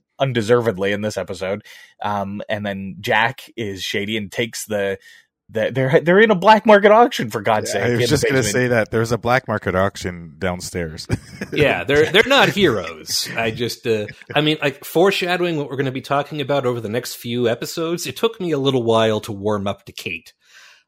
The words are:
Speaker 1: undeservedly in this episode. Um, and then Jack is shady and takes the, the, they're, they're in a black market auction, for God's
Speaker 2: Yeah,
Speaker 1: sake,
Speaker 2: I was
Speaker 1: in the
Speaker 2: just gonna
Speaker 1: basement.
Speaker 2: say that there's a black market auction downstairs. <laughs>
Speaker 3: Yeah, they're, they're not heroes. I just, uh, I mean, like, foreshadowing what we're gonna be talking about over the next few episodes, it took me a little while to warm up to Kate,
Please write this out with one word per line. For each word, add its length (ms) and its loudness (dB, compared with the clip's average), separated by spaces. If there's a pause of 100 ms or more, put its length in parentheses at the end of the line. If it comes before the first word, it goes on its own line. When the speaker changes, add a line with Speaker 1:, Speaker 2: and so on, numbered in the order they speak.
(180)
Speaker 1:
undeservedly 720 2
in 100 -2
this 160 -4
episode. 480 -6 (380)
Um, 460 -4
and 180 -4
then 340 -8
Jack 560 -4
is 260 -8
shady 340 -6
and 140 -8
takes 360 -8
the, 320 -4 (520)
the, 220 -2
they're, 300 2
they're 180 4
in 100 6
a 40 4
black 320 6
market 260 8
auction, 380 4
for 100 -4
God's 320 0
Speaker 2:
Yeah, 80 -2
Speaker 1:
sake, 20 0
Speaker 2:
I 20 0
was 100 2
Speaker 1:
in 60 0
the 60 2
Speaker 2:
just 180 2
gonna 160 2
Speaker 1:
basement. 120 0
Speaker 2:
say 160 2
that 220 2
there's 220 0
a 40 2
black 320 0
market 260 -2
auction 640 -2
downstairs. 720 -6
<laughs> 40 2 (340)
Speaker 3:
Yeah, 340 0
they're, 280 2
they're 140 6
not 240 4
heroes. 840 -2
I 160 -2
just, 360 -6
uh, 180 0 (300)
I 80 2
mean, 180 0
like, 240 -4
foreshadowing 720 0
what 140 -6
we're 80 -6
gonna 120 -2
be 120 -8
talking 400 -4
about 240 -2
over 160 -2
the 80 -8
next 240 -6
few 340 -2
episodes, 580 -4
it 120 -10
took 200 -2
me 120 -4
a 80 0
little 240 2
while 380 2
to 120 -10
warm 340 -4
up 200 -6
to 60 -18
Kate, 420 -12 (540)